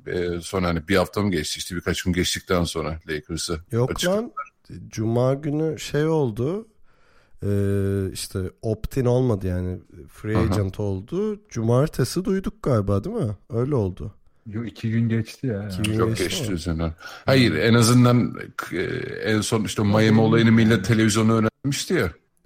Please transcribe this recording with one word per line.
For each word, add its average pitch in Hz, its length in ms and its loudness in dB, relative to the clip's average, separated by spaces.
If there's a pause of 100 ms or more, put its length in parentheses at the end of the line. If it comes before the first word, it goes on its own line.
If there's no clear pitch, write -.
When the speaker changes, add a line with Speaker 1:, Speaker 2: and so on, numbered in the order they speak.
Speaker 1:
e, 87 340 -4
sonra 90 280 -2
hani 80 200 -2
bir 95 80 2
hafta 92 260 0
mı 101 80 0
geçti, 80 280 -4
işte - 180 -8
birkaç 87 260 -4
gün 90 100 0
geçtikten 87 520 0
sonra 78 340 -6 (100)
Lakers'ı 80 520 -6 (120)
Speaker 2:
Yok 120 180 0
Speaker 1:
açıkladı. 180 260 -2
Speaker 2:
lan. 240 160 -6 (560)
Cuma 117 460 0
günü 151 440 -4
şey 147 280 -2
oldu. 151 600 -2 (760)
Ee, 98 720 0
işte - 260 -10 (240)
opt-in 117 420 -2
olmadı 120 420 2
yani. 90 320 -4 (300)
Free 107 260 -8
Speaker 1:
Hı 101 40 2
hı. - 0 -
Speaker 2:
agent 95 420 0
oldu. 165 680 -4
Cumartesi 127 760 0
duyduk 196 380 -4
galiba 101 420 0
değil 220 120 -6
mi? 113 200 -4 (140)
Öyle 127 240 -2
oldu. 104 400 -4 (320)
Speaker 3:
Yo, 110 180 -8
iki 113 260 -8
gün 117 180 2
geçti 113 380 -4
ya. 104 220 -4
Speaker 2:
İki 95 140 -6
gün 107 160 -2
Speaker 1:
Çok 110 180 2
Speaker 2:
geçti 95 80 -2
Speaker 1:
geçti 104 240 -4
Speaker 2:
mi? 98 60 -4
Speaker 1:
üzerinden. 82 380 -2 (340)
Hayır, 123 280 4
en 110 200 4
azından, 120 600 6 (380)
e, 92 100 -4 (400)
en 107 180 0
son 104 240 0
işte 90 180 -2
Miami 107 340 6
Speaker 3:
Hı. 110 40 8
Speaker 1:
olayını 113 320 6
millet 113 320 6
televizyonda 110 480 4
öğrenmişti 113 640 0
ya. 120 120 2 (400)